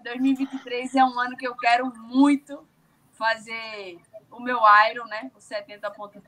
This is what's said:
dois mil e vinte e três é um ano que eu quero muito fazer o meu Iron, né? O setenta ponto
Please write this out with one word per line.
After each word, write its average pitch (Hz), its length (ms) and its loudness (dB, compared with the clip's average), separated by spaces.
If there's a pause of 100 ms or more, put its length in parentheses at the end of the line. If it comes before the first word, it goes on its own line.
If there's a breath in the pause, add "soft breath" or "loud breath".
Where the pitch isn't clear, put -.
dois 240 160 -10
mil 269 120 2
e 262 40 0
vinte 269 180 -6
e 262 60 -8
três 247 340 -8
é 262 100 6
um 247 140 -2
ano 247 180 -4
que 262 100 -10
eu 247 100 -8
quero 240 400 2
muito 277 680 0 (480)
fazer 220 880 -8 (320)
o 233 100 -20
meu 247 200 -4 (280)
Iron, 240 180 -8
né? 220 300 -12
O 208 40 -20
setenta 208 500 -12
ponto 208 380 -18